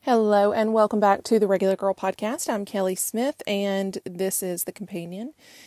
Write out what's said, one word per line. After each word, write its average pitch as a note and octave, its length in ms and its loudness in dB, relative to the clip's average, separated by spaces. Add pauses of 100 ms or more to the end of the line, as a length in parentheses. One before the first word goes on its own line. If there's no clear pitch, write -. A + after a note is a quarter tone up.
Hello, G#3 480 4
and A3 180 0
welcome G#3+ 280 2
back G3+ 240 4
to A3+ 160 2
the G3+ 80 2
Regular F#3+ 280 2
Girl F#3+ 200 -2
Podcast. G#3+ 520 -4
I'm G#3+ 160 -2
Kelly F#3+ 300 -2
Smith, A#3 540 -4
and G3 580 -2
this F#3 380 -4
is F3+ 220 -4
the - 60 -8
companion F#3+ 640 -10 (340)